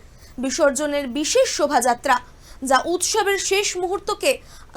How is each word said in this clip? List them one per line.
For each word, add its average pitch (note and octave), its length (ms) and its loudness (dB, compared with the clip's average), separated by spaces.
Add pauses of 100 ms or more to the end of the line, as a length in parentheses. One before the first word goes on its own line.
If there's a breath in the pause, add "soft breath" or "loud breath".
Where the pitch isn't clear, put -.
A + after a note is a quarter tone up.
(380 soft breath)
বিসর্জনের C#4+ 680 0
বিশেষ D4+ 420 0
শোভাযাত্রা, B3+ 720 0 (420 loud breath)
যা C4+ 220 4
উৎসবের F#4+ 540 0
শেষ G4 380 -2
মুহূর্তকে F#4 640 -2 (380 loud breath)